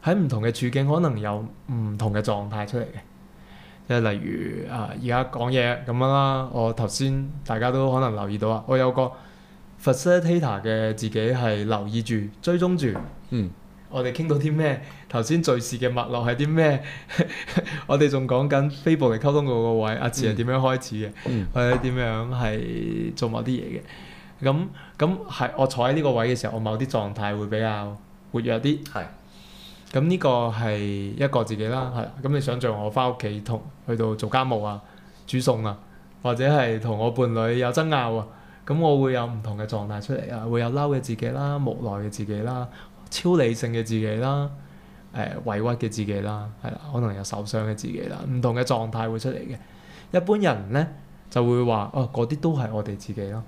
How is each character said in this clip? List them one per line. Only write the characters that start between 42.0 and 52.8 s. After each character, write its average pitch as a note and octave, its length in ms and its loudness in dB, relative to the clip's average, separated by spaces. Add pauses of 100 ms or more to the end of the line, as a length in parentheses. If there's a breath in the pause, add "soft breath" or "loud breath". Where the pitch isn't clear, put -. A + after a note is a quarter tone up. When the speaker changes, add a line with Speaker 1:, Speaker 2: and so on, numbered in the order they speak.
Speaker 1:
嘅 G#2 40 -2
自 G#2 160 -6
己 G#2 160 -4
啦、 B2 260 -4 (420 loud breath)
超 F3 260 2
理 B2 180 4
性 A#2 180 -4
嘅 A#2 40 -2
自 A2+ 180 -2
己 A2 140 2
啦、 C3+ 420 0 (640 loud breath)
誒， A2 140 -4 (160)
委 G#2 140 -2
屈 A#2 280 0
嘅 - 20 0
自 G#2+ 160 -4
己 G#2 140 -2
啦， G#2 300 -6 (120)
係 B2 100 -8
啦， - 60 -10 (140)
可 B2 80 -2
能 G#2+ 160 0
有 G2 80 -8
受 G#2 200 -6
傷 G#2+ 200 -2
嘅 G#2+ 100 -2
自 - 140 -8
己 - 220 -6
啦， - 80 -8 (120)
唔 B2+ 120 0
同 A#2 120 4
嘅 B2 100 0
狀 A2+ 280 0
態 A2+ 180 -2
會 A2+ 80 -2
出 C3 120 -2
嚟 B2 80 -4
嘅。 A#2+ 200 -8 (540 loud breath)
一 F3+ 80 4
般 G3+ 180 4
人 A2 360 2
呢， D3+ 140 2 (420)
就 B2 160 2
會 A#2+ 180 4
話， A2 320 2
「哦， B2+ 160 0
嗰 A#2+ 140 2
啲 C#3+ 140 -2
都 E3 180 2
係 A#2+ 140 0
我 G#2+ 120 -2